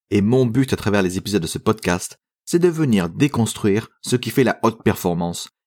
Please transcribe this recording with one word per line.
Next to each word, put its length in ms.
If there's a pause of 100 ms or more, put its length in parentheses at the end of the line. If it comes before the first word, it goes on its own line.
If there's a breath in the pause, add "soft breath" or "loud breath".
et 120
mon 240
but 260
à 60
travers 240
les 160
épisodes 240
de 60
ce 100
podcast, 580 (300)
c'est 140
de 100
venir 400
déconstruire 800 (100)
ce 160
qui 140
fait 160
la 180
haute 200
performance 680 (180)